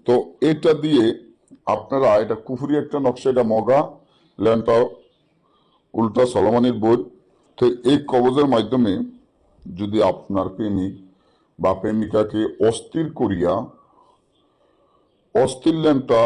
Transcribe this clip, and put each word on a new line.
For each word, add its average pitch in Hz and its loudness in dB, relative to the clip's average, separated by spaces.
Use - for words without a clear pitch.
তো 123 4
এটা 156 2
দিয়ে 147 2
আপনারা, 135 -2
এটা 110 -4
কুফুরি 139 -4
একটা 147 -6
নকশা, 123 -2
এটা 120 2
মগা 113 2
ল্যাংটা 113 2
উল্টা 113 0
সলমানির 117 2
বই। 113 4
তো 185 2
এই 143 4
কবজের 127 2
মাধ্যমে 113 0
যদি 104 -4
আপনার 92 -4
প্রেমিক 98 -4
বা 92 0
প্রেমিকাকে 107 -2
অস্থির 160 -4
করিয়া, 90 -2
অস্থির 135 0
ল্যাংটা 131 2